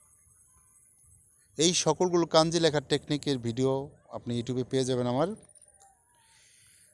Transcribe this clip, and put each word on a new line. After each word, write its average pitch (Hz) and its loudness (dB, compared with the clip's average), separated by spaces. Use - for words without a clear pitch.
এই 151 4
সকলগুলো 170 0
কাঞ্জি 160 4
লেখার 151 2
টেকনিকের 143 -2
ভিডিও 131 -2
আপনি 120 -6
YouTube-এ 123 -4
পেয়ে 131 -2
যাবেন 123 0
আমার। 131 0